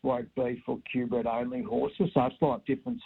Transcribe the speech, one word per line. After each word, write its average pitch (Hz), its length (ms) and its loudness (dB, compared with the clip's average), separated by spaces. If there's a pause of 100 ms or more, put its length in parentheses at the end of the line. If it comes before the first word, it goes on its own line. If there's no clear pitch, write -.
won't 123 320 0
be 123 320 -2
for 120 140 -4 (100)
Q-bred 120 340 0
only 120 380 -2
horses, 131 500 0
so 131 100 6
a 131 80 2 (100)
slight 135 260 2
difference 127 400 -2